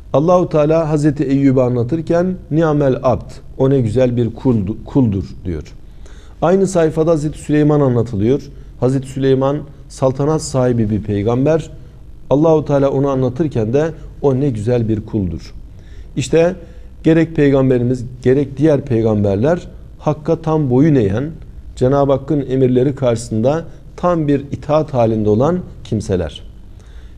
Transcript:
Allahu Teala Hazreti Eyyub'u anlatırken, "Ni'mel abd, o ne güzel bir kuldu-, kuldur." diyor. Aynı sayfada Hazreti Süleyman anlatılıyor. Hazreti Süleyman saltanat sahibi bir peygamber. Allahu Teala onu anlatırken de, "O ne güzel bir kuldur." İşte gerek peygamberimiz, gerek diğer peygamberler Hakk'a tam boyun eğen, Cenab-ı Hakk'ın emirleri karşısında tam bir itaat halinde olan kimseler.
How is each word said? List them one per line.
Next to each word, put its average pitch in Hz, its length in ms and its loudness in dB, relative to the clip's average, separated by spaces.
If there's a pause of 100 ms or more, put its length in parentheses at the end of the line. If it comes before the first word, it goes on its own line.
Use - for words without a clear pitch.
(120)
Allahu 175 360 4
Teala 156 420 2
Hazreti 151 340 0
Eyyub'u 135 380 2
anlatırken, 165 720 0 (160)
"Ni'mel 147 520 2
abd, 127 280 -2 (280)
o 135 120 2
ne 139 100 4
güzel 120 360 2
bir 117 180 -2
kuldu-, 110 500 0
kuldur." 98 400 0 (200)
diyor. 80 180 -6 (800)
Aynı 185 240 2
sayfada 160 440 2
Hazreti 151 280 -2
Süleyman 151 420 2
anlatılıyor. 120 640 0 (380)
Hazreti 135 280 -2
Süleyman 135 500 0 (300)
saltanat 143 540 -2
sahibi 120 480 0
bir 104 120 -2
peygamber. 123 680 0 (600)
Allahu 156 340 4
Teala 139 260 2
onu 135 180 0
anlatırken 127 640 -2
de, 156 180 2 (320)
"O 135 180 2
ne 143 100 0
güzel 113 380 0
bir 110 180 -2
kuldur." 90 480 -6 (640)
İşte 165 380 2 (500)
gerek 160 320 2
peygamberimiz, 131 680 2 (180)
gerek 131 360 2
diğer 147 220 4
peygamberler 110 880 0 (300)
Hakk'a 160 440 -2
tam 156 280 0
boyun 143 240 6
eğen, 120 360 0 (460)
Cenab-ı 139 360 2
Hakk'ın 135 380 -2
emirleri 127 440 2
karşısında 123 680 0 (320)
tam 170 320 0
bir 143 120 2
itaat 147 540 -2
halinde 113 340 2
olan 135 300 2 (260)
kimseler. 90 580 -4 (760)